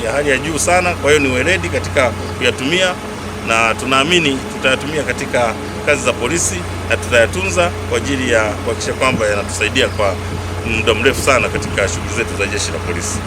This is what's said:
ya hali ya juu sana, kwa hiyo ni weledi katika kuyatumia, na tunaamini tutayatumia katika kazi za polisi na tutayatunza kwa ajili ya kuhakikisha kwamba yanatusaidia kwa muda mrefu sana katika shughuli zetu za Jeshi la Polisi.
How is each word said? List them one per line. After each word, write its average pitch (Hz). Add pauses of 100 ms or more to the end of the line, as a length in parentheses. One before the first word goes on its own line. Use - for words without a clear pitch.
ya 110
hali 143
ya 131
juu 147
sana, 180
kwa 139
hiyo 147
ni 131
weledi 165
katika 131 (280)
kuyatumia, 143 (540)
na 113
tunaamini 135 (140)
tutayatumia 135
katika 123 (320)
kazi 139
za 123
polisi 156 (340)
na -
tutayatunza 175 (180)
kwa 120
ajili 127
ya 113
kuhakikisha 104
kwamba 120
yanatusaidia 104
kwa 95 (500)
muda 113
mrefu 123
sana 117
katika -
shughuli -
zetu 107 (100)
za 101
Jeshi 98
la 87
Polisi. 87